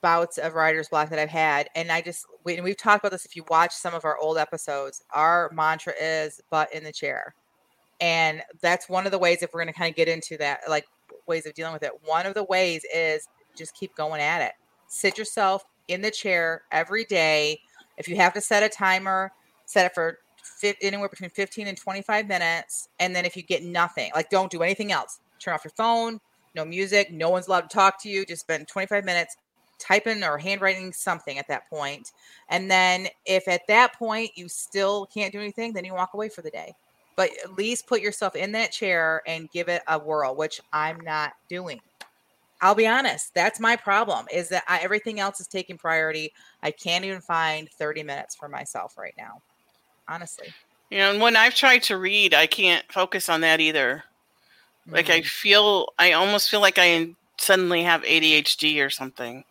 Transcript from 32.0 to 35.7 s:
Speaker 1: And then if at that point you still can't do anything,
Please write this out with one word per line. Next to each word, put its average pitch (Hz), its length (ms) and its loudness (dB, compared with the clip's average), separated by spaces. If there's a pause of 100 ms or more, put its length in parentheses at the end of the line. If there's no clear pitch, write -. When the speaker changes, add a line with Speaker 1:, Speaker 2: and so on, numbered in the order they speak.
Speaker 1:
And 190 220 -2
then 185 380 4 (180)
if 185 220 0
at 175 180 0
that 233 280 6
point 220 420 -4
you 175 120 -16
still 196 580 -4
can't 196 260 -6
do 202 80 -10
anything, 226 320 -8